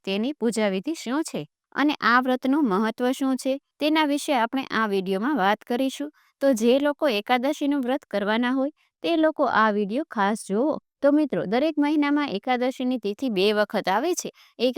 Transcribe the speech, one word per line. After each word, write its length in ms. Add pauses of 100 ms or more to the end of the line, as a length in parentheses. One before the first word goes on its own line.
તેની 340
પૂજા 360
વિધિ 200
શું 360
છે 120 (380)
અને 120 (180)
આ 120
વ્રતનું 480
મહત્વ 480
શું 240
છે, 100 (260)
તેના 320
વિશે 240
આપણે 280 (160)
આ 80
વીડિયોમાં 500
વાત 320
કરીશું. 400 (320)
તો 120
જે 260
લોકો 260 (140)
એકાદશીનું 680
વ્રત 260
કરવાના 460
હોય, 180 (280)
તે 140
લોકો 300 (140)
આ 100
વીડિયો 340 (100)
ખાસ 340
જુઓ. 280 (240)
તો 100
મિત્રો, 340
દરેક 320
મહિનામાં 600
એકાદશીની 680
તિથિ 320
બે 160
વખત 340
આવે 320
છે, 100 (300)
એક 180